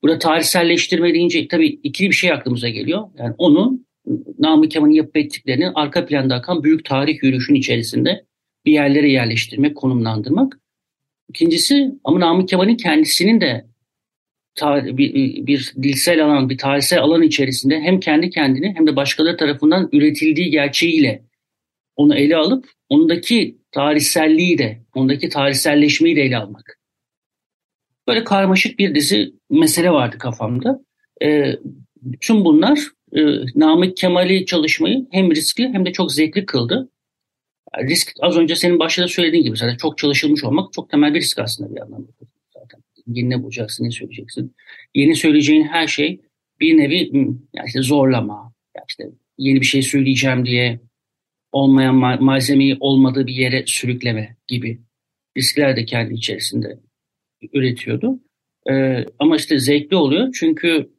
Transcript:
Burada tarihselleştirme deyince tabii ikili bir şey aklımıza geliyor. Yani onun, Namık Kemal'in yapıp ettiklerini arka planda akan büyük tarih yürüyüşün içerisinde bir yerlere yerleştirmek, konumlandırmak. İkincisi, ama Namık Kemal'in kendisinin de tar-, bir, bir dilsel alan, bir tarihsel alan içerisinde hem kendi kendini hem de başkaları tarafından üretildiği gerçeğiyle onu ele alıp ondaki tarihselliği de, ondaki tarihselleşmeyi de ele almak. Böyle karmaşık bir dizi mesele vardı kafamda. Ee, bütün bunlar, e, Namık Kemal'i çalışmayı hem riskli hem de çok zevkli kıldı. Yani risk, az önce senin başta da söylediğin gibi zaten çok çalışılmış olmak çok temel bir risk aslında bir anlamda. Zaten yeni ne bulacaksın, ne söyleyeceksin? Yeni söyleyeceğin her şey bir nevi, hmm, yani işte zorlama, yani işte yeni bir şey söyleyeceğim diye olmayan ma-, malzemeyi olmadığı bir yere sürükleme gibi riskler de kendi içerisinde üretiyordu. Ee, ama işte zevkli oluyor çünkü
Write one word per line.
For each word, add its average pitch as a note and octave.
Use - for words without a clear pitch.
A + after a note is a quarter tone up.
Burada D#3
tarihselleştirme E3+
deyince E3+
tabii D#3+
ikili D#3+
bir F#3
şey F3+
aklımıza A#2+
geliyor. D#3
Yani A#2
onun, F3+
Namık D#3
Kemal'in D3+
yapıp D#3
ettiklerini D3
arka D3+
planda C3
akan D#3
büyük D#3
tarih C#3+
yürüyüşün C3
içerisinde -
bir D#3
yerlere C#3+
yerleştirmek, B2+
konumlandırmak. B2+
İkincisi, G#3+
ama F3
Namık F3+
Kemal'in G3+
kendisinin F3
de B2
tar-, C#3+
bir, C#3+
bir C3+
dilsel D3+
alan, C#3
bir C3
tarihsel C#3
alan E3
içerisinde C#3+
hem F3
kendi E3
kendini D3+
hem D#3+
de C#3+
başkaları D#3
tarafından D#3
üretildiği D3+
gerçeğiyle C#3+
onu D3
ele D3
alıp F#3+
ondaki E3+
tarihselliği D#3
de, A2+
ondaki C3+
tarihselleşmeyi D3
de D3
ele B2+
almak. G#2+
Böyle A3+
karmaşık G3
bir F3
dizi C3+
mesele E3
vardı B2
kafamda. B2
Ee, D3
bütün F#3
bunlar, F#3
e, D#3
Namık E3
Kemal'i F3+
çalışmayı F3
hem F#3
riskli D#3
hem G3+
de F3+
çok F3
zevkli D#3
kıldı. B2+
Yani B2+
risk, -
az F3
önce E3
senin F3
başta E3
da F3
söylediğin E3+
gibi A2
zaten A#2+
çok D3+
çalışılmış D3
olmak D3
çok -
temel D3
bir E3+
risk -
aslında A2+
bir -
anlamda. A2
Zaten -
yeni A#2+
ne B2+
bulacaksın, A2+
ne A#2
söyleyeceksin? A#2
Yeni D3
söyleyeceğin D3+
her D#3+
şey D#3
bir D#3+
nevi, D3+
hmm, C3
yani -
işte C3
zorlama, B2
yani -
işte -
yeni C3+
bir C3
şey C3+
söyleyeceğim C3
diye A#2+
olmayan C3+
ma-, B2+
malzemeyi C3+
olmadığı C3+
bir B2+
yere B2+
sürükleme B2
gibi A#2
riskler C3+
de A#2
kendi A#2
içerisinde A2
üretiyordu. C3+
Ee, C3+
ama D#3
işte D3
zevkli D3
oluyor F3+
çünkü D#3+